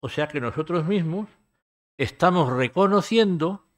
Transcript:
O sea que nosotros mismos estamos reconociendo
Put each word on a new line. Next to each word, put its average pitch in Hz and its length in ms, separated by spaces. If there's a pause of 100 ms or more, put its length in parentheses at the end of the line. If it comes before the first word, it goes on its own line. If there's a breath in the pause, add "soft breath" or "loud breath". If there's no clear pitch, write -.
O 120 60
sea 147 200
que 147 120
nosotros 156 460
mismos 185 420 (680)
estamos 170 520
reconociendo 190 1160 (120)